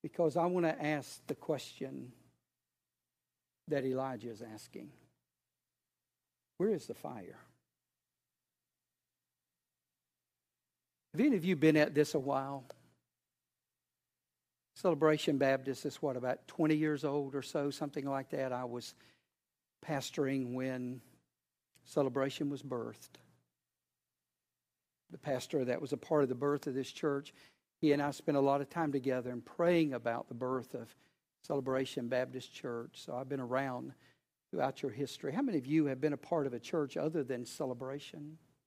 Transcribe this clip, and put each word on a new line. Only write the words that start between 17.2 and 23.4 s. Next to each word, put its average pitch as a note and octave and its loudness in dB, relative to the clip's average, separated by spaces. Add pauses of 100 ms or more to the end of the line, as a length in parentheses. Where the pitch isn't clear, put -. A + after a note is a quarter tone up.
or C#3 -2
so, C#3+ -2
something C#3 -6
like C3+ -4
that. C3+ -2
I B2+ -4
was A#2+ -8 (920)
pastoring C3+ -2
when B2+ -4 (840)
Celebration C#3 0
was C#3 -6
birthed. A#2 -8 (1900)